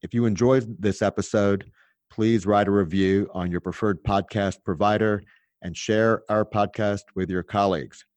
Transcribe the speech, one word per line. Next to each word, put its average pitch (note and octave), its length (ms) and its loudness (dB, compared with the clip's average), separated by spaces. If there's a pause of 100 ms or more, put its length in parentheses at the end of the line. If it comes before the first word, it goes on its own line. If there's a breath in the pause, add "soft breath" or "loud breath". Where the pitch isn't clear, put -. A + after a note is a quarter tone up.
If - 100 -12
you A#2+ 120 0
enjoyed A#2 560 2
this G2 200 0
episode, G2+ 680 0 (400 soft breath)
please A2 340 0
write G2+ 240 2
a G2 40 0
review F#2+ 600 2
on F2+ 180 -6
your F2 100 -4
preferred F#2+ 420 -4
podcast G2 640 -2
provider G#2 580 0 (400 soft breath)
and F2 140 -12
share A2 520 0
our G#2+ 160 2
podcast G#2 600 -2 (100)
with F#2 160 -4
your F#2 120 -4
colleagues. F#2 640 -2 (120)